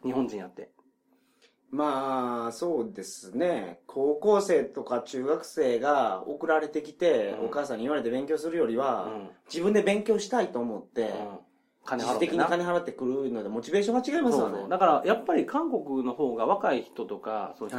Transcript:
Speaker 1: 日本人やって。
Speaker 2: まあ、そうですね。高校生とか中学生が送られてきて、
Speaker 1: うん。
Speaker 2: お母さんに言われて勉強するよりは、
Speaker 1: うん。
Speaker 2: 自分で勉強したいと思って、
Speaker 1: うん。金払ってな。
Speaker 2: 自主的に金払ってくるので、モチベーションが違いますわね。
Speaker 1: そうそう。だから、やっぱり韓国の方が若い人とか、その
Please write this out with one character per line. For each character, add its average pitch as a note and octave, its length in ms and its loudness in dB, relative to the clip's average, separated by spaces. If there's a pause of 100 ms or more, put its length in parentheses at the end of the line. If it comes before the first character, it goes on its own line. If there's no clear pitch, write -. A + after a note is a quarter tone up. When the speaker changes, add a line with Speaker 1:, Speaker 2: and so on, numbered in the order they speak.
Speaker 1:
日 C3 80 -4
本 B2+ 160 0
人 G#2 100 -8
や F#2 80 -10
っ F#2 40 -16
て。 - 200 -16 (1000)
Speaker 2:
ま C3 800 0
あ、 - 20 -6
そ D#3+ 300 -2
う G#2+ 100 -8
で F#2+ 100 -12
す F#2+ 340 -12
ね。 B2+ 520 -2
高 C#3 280 2
校 G3+ 240 6
生 F3 220 4
と B2 220 -6
か A#2+ 160 0
中 B2+ 240 -6
学 D3+ 200 0
生 A#2+ 360 0
が B2 480 2
送 D3 180 -6
ら D#3 140 4
れ D3+ 80 -2
て D3+ 140 -4
き D3+ 120 -12
て、 A#2+ 460 4
Speaker 1:
う A2+ 40 -2
ん。 - 20 0
Speaker 2:
お - 20 0
母 C#3+ 180 -2
さ B2+ 80 -4
ん G#2+ 40 -4
に A2+ 60 -6
言 C#3 60 0
わ D3+ 60 0
れ A#2 80 -2
て A2+ 60 -2
勉 C3+ 160 -2
強 D3+ 120 0
す D#3 100 -6
る E3 80 -4
よ D3 100 4
り A2+ 100 0
は、 A#2+ 300 0
Speaker 1:
う - 20 -6
ん。 G#2 220 -10 (220)
Speaker 2:
自 E3 120 -2
分 G#3 80 4
で G#3+ 100 6
勉 G3+ 220 2
強 G#3 160 2
し - 80 -8
た A#3+ 140 2
い - 100 -2
と A#2+ 80 -2
思 A2+ 180 -4
っ - 80 -16
て、 - 160 -2
Speaker 1:
う - 40 0
ん。 G2+ 320 -6 (480)
金 B2+ 180 -2
払 - 120 0
っ - 20 0
て E3 80 2
な。 - 0 -
Speaker 2:
自 - 0 -
主 - 40 0
的 - 20 -4
に - 120 0
金 F3 200 2
払 F3 160 0
っ - 40 -6
て D#3 80 -8
く C3 120 -8
る C3 280 -2
の A2+ 100 -4
で、 G2+ 60 -6
モ A2+ 140 -4
チ C3 80 -10
ベ G3 100 2
ー - 20 2
シ G#3+ 80 0
ョ - 20 2
ン B3 100 2
が C#4 160 -2
違 - 20 0
い - 20 0
ま A#3+ 80 2
す - 80 4
わ D3 100 2
ね。 F#2 60 -6
Speaker 1:
そ G2 40 -4
う - 40 -6
そ - 40 -8
う。 - 40 -8
だ F#3 80 2
か F#3 80 6
ら、 D3+ 200 6
や G#3+ 80 6
っ A3+ 100 -4
ぱ F4+ 100 2
り - 120 4
韓 D#4 240 -2
国 C#3+ 340 -2
の B2 80 -2
方 B2+ 220 0
が A2+ 120 0
若 F3+ 280 2
い A#2+ 80 0
人 - 240 -8
と G#2 100 -8
か、 G#2+ 420 -6
そ A2+ 60 -8
の G#2 140 -6